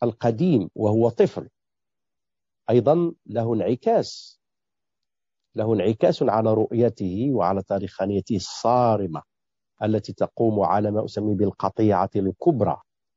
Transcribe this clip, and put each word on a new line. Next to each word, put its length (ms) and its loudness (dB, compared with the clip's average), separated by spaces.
القديم 720 0
وهو 340 2
طفل 400 -2
أيضًا 420 2
له 280 -4
انعكاس، 880 -2
له 200 0
انعكاس 480 0
على 320 2
رؤيته 760 -2
وعلى 300 0
تاريخانيته 760 -4
الصارمة 840 0
التي 300 -2
تقوم 480 0
على 300 2
ما 140 -2
أسمي 300 -4
بالقطيعة 840 0
الكبرى، 640 0